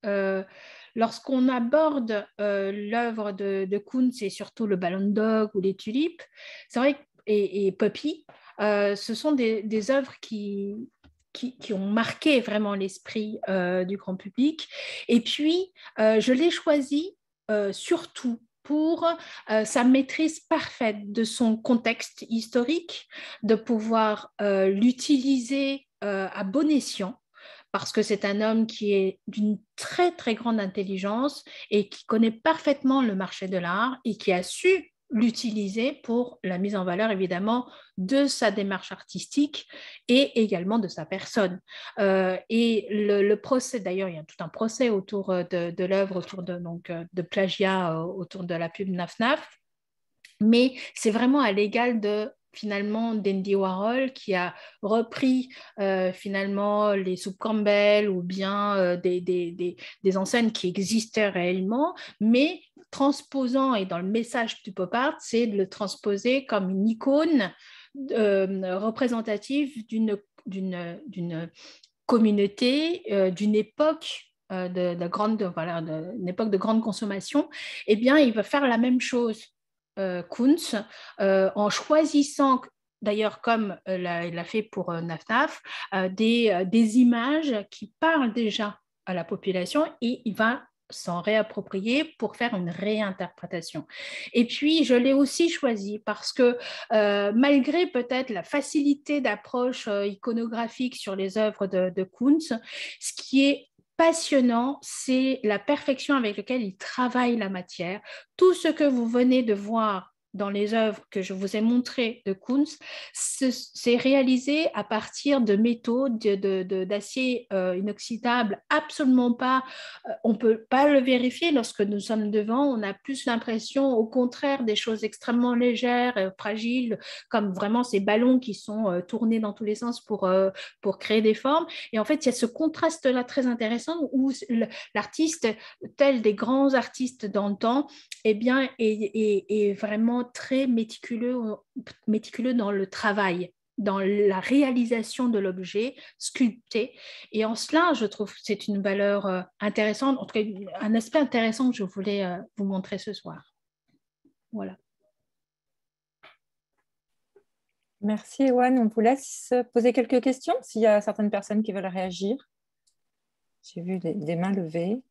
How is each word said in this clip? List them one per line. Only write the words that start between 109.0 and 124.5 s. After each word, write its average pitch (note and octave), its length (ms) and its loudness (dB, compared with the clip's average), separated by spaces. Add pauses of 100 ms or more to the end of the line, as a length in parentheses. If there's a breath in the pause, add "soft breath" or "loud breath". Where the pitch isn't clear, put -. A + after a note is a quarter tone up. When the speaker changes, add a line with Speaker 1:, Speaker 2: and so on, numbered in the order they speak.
Speaker 1:
venez B3+ 360 4
de A3 120 2
voir G#3 580 -2 (200)
dans G3+ 180 -4
les G#3 240 0
œuvres A3 340 0
que F#3+ 140 -4
je F#3+ 100 -6
vous F#3+ 220 -4
ai G#3+ 60 0
montrées A#3+ 640 0
de G3 60 -2
Kuntz, C#4 440 -2 (340 loud breath)
ce, - 380 -2
c'est - 460 -2
réalisé C4+ 800 2
à G#3 80 -4
partir C4+ 580 -2
de G#3 140 4
métaux, A#3 540 0
de, A3 260 0
de, G3 260 -2
de, F#3 220 -4
d'acier, A#3 720 -4
euh, F#3 220 0
inoxydable, G#3+ 920 -2
absolument B3+ 640 2
pas, B3+ 300 0 (440 loud breath)
euh, A3+ 40 -8 (120)
on A3 120 2
peut A3 340 2
pas C#4+ 220 6
le C#4 80 8
vérifier B3+ 520 2
lorsque A#3 300 0
nous G3+ 200 0
sommes G#3+ 280 -2
devant, A3 360 0
on A#3 180 0
a G3 100 -4
plus - 320 -8
l'impression, A#3+ 680 0
au A3+ 120 2
contraire, B3+ 580 0